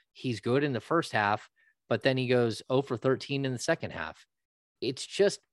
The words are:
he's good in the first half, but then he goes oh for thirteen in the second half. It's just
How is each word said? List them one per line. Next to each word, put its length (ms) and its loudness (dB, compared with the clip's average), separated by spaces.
he's 280 -6
good 240 2
in 80 0
the 80 -2
first 320 -2
half, 360 2
but 140 0
then 140 4
he 120 -2
goes 420 2
oh 120 2
for 140 -4
thirteen 480 -2
in 80 -2
the 60 -6
second 320 -2
half. 340 -10
It's 260 -4
just 340 2